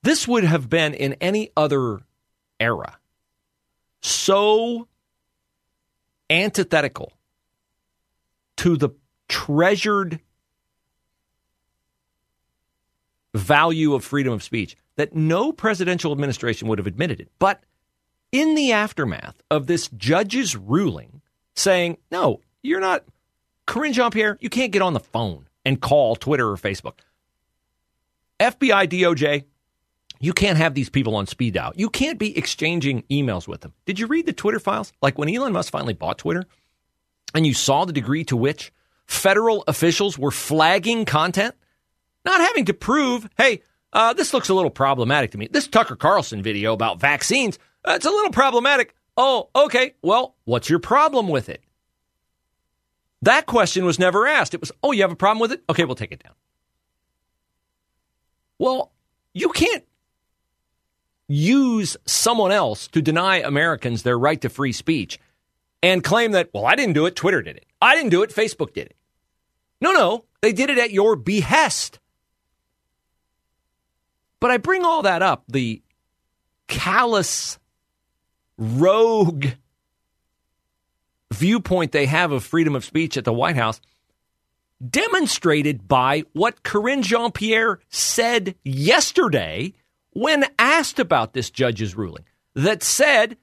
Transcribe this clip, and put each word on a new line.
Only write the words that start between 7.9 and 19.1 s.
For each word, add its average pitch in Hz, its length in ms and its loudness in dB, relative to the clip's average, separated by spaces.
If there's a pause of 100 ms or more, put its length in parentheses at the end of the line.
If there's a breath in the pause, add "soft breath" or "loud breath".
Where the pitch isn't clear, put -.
to 170 200 2
the 135 140 -2 (360)
treasured 180 920 0 (3000)
value 147 600 2
of 123 100 -4
freedom 139 260 -2
of 104 120 -6
speech 107 340 -8 (180)
that 147 180 -4
no 165 380 0
presidential 180 600 -2
administration 123 560 -4
would 107 80 0
have 90 100 -6
admitted 120 320 -6
it. - 180 -20
But 190 260 0 (680)
in 311 240 2
the 277 160 2
aftermath 208 640 -4 (160)